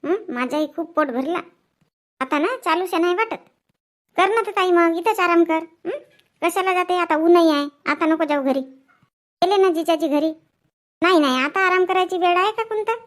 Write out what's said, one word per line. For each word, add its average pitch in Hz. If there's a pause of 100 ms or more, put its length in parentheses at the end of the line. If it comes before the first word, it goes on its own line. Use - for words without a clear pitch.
हं? 320 (140)
माझाही 262
खूप 330
पोट 302
भरला. 269 (800)
आता 277
ना 415
चालूशा 349
नाही 349
वाटत. 440 (800)
कर 370
ना 453
तर 415
ताई 370
मग, 339
इथंच 349
आराम 339
कर. 320 (240)
हं? 480 (440)
कशाला 370
जाते 359
आता, 339
ऊनही 330
आहे, 285 (220)
आता 302
नको 320
जाऊ 294
घरी. 262 (840)
गेले 381
ना 381
जिजाजी 320
घरी. 294 (720)
नाही, 349
नाही, 262
आता 302
आराम 370
करायची 370
वेळ 349
आहे 381
का 440
कुंता? 427 (140)